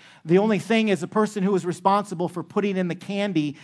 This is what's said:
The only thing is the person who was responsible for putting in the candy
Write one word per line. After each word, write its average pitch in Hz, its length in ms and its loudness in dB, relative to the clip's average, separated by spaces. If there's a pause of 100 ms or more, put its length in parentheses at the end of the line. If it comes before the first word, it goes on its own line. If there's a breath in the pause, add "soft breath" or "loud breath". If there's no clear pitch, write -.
(260 soft breath)
The 165 100 4
only 208 220 4
thing 220 320 2
is 170 100 2
the 180 80 -6
person 214 340 0
who 196 100 2
was 185 120 0
responsible 190 640 -2
for 175 140 -8
putting 196 340 -2
in 185 120 0
the 165 60 -4
candy 190 680 -4